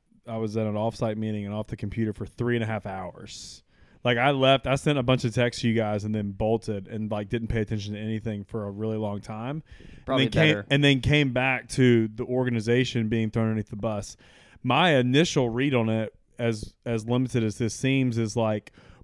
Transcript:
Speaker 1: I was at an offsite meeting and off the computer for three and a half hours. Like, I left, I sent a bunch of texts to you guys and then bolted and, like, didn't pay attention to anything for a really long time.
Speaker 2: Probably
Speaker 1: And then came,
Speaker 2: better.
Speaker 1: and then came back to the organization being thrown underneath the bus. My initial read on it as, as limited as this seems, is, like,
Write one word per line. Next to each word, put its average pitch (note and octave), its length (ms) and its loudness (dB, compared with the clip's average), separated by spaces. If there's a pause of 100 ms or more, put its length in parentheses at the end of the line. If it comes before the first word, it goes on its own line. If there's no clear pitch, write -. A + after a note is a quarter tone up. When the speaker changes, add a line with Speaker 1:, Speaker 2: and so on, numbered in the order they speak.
(260)
Speaker 1:
I A2+ 120 -8
was A2 180 -4
at A2 100 0
an G#2 80 -2
offsite A2 440 -2
meeting G#2+ 260 -4
and G2+ 100 -8
off G#2+ 120 -6
the A2 100 -10
computer G#2+ 380 -4
for G#2 100 -10
three A#2+ 300 -4
and A#2 100 0
a - 20 -2
half G#2+ 200 -6
hours. - 760 -14 (400)
Like, B2 120 2
I C3 140 4
left, C3+ 360 4
I C3 100 2
sent D3 220 2
a B2+ 40 2
bunch C3 220 2
of A2+ 100 -2
texts B2 280 0
to A#2+ 60 2
you A2 60 4
guys G#2+ 300 0
and G#2+ 100 -2
then G#2 160 -2
bolted G#2+ 560 -2
and, G#2+ 240 -6
like, G#2 180 -4
didn't A2+ 200 -2
pay A#2 120 0
attention G#2 340 -4
to G#2 60 -8
anything G#2+ 440 -4
for G#2+ 220 -8
a G2+ 40 -6
really A2 260 -4
long G#2 240 -4
time. A#2+ 420 -8 (440)
Speaker 2:
Probably C3 200 2
Speaker 1:
And G#2+ 60 -2
then D#3 100 4
came, D#3 120 6
Speaker 2:
better. G#2 160 -6
Speaker 1:
and C#3+ 140 4
then C3+ 160 6
came C#3 320 2
back B2+ 380 -2
to A#2+ 380 6
the A2 160 -8
organization A#2+ 840 0
being A2 220 0
thrown A2+ 160 0
underneath A2 240 -2
the A2 60 -10
bus. G#2 400 -6 (460)
My D3 340 4
initial B2+ 540 4
read C3 240 0
on A2+ 140 2
it A2 260 -2 (240)
as, A2+ 360 -2 (100)
as A2+ 220 -4
limited B2 380 0
as G#2+ 140 -2
this A2+ 160 -2
seems, C3 440 0
is, A2+ 180 -2
like, G#2+ 360 -2 (320)